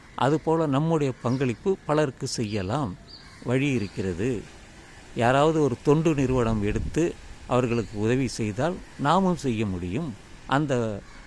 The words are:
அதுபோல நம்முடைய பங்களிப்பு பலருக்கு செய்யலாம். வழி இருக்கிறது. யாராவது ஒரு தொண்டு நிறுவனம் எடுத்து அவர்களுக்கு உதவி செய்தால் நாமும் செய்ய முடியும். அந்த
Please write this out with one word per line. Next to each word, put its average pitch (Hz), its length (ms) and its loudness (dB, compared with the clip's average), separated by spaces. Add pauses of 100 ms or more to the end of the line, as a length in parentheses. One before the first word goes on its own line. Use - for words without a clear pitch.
(180)
அதுபோல 160 500 2
நம்முடைய 147 440 2 (100)
பங்களிப்பு 127 500 0 (120)
பலருக்கு 147 480 0
செய்யலாம். 107 600 -2 (520)
வழி 135 280 0
இருக்கிறது. 101 580 -2 (840)
யாராவது 139 460 4
ஒரு 127 220 2
தொண்டு 156 300 6
நிறுவனம் 123 500 2
எடுத்து 110 400 0 (440)
அவர்களுக்கு 117 520 0
உதவி 123 300 2
செய்தால் 120 460 -2 (240)
நாமும் 180 380 2
செய்ய 117 280 -2
முடியும். 92 420 -4 (400)
அந்த 139 260 2 (540)